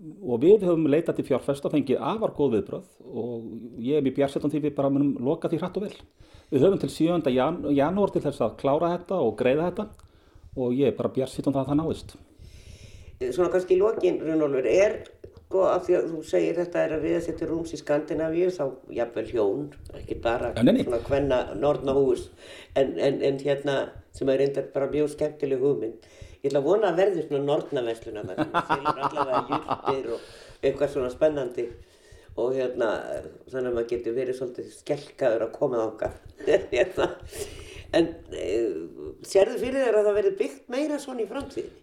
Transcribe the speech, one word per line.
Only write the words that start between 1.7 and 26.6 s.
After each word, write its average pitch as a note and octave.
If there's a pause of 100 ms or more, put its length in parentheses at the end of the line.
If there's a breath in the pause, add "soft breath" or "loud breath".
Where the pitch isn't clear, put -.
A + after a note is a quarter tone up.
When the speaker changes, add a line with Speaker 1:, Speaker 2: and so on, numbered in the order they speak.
Speaker 1:
fengið B2+
afar F#3
góð C#3
viðbrögð -
og A#2 (320)
ég C3
er D3
mjög C3+
bjartsýnn C#3
á D3
því D3+
við D3
bara C#3
munum C#3
loka D#3
því E3
hratt F3+
og G3+
vel. - (540 soft breath)
Við C3+
höfum F#3+
til C#3+
sjöunda D#3+
jan-, C3+
janúar E3+
til F3
þess C3+
að A2
klára D#3
þetta F3
og A2+
greiða C#3+
þetta G#3 (720 soft breath)
og B2
ég C3+
er -
bara A#2
bjartsýnn C3
á C#3
það C#3
að B2+
það D3
náist. D3+ (1040 loud breath)
Speaker 2:
Svona E3+
kannski F#3
í F#3
lokin, G3+
Runólfur, D3
er, G#3 (380)
sko, -
af F3+
því F3+
að -
þú D#3
segir E3
þetta E3+
er D#3
að D3+
ryðja E3+
sér -
til E3
rúms E3
í D3+
Skandinavíu, D#3+
þá D3 (240)
jafnvel -
hjón, A#2 (260)
ekki -
bara F3
Speaker 1:
Nei, A2+
nei, E3+
nei. B3+
Speaker 2:
svona B2+
kvenna C#3 (140)
nornahús, C3+ (440 loud breath)
en, C3+
en, C#3
en C#3
hérna, C#3 (320)
sem -
er C3+
reyndar -
bara C3
mjög D3
skemmtileg C#3
hugmynd. A#2 (300 loud breath)
Ég C#3+
ætla C#3+
að C#3